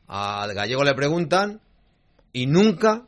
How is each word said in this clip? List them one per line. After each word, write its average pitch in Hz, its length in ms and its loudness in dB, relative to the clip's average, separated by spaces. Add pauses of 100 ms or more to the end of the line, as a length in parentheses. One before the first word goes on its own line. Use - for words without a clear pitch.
Al 101 460 -6
Gallego 113 280 -2
le 143 120 2
preguntan 175 680 -2 (720)
y 127 140 -4
nunca 214 600 2